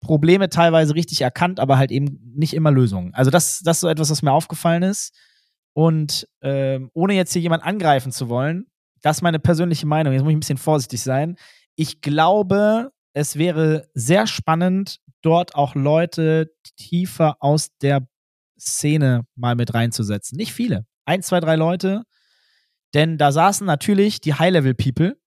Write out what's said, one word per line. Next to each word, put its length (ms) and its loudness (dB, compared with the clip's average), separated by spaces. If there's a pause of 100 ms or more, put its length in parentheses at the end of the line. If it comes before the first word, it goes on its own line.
Probleme 480 2
teilweise 460 4
richtig 280 -2
erkannt, 360 -2
aber 180 2
halt 140 2
eben 300 -4 (160)
nicht 180 -2
immer 160 2
Lösungen. 440 2
Also 180 2
das, 320 0
das 140 2
ist 20 -4
so 80 -2
etwas, 220 0
was 120 -2
mir 80 2
aufgefallen 540 0
ist. 280 -4 (600)
Und, 560 0 (120)
ähm, 540 -4
ohne 200 0
jetzt 180 -2
hier 100 -2
jemand 220 -2
angreifen 480 0
zu 160 -8
wollen, 380 -4 (360)
das 140 0
ist 60 -6
meine 180 0
persönliche 460 0
Meinung. 260 0
Jetzt 100 2
muss 80 2
ich 60 4
ein 40 0
bisschen 160 -4
vorsichtig 460 -2
sein. 320 -4 (400)
Ich 260 -6
glaube, 920 2 (200)
es 260 -4
wäre 540 0
sehr 360 0
spannend, 720 -2 (220)
dort 340 0
auch 180 0
Leute 800 0 (220)
tiefer 640 -2
aus 380 0
der 280 0 (500)
Szene 800 0
mal 220 -2
mit 180 -2
reinzusetzen. 640 -4
Nicht 160 -8
viele. 340 -4 (200)
Ein, 180 -2
zwei, 160 0
drei 160 0
Leute. 480 -2 (920)
Denn 240 0
da 140 4
saßen 340 2
natürlich 540 0
die 140 -2
High-Level-People. 920 0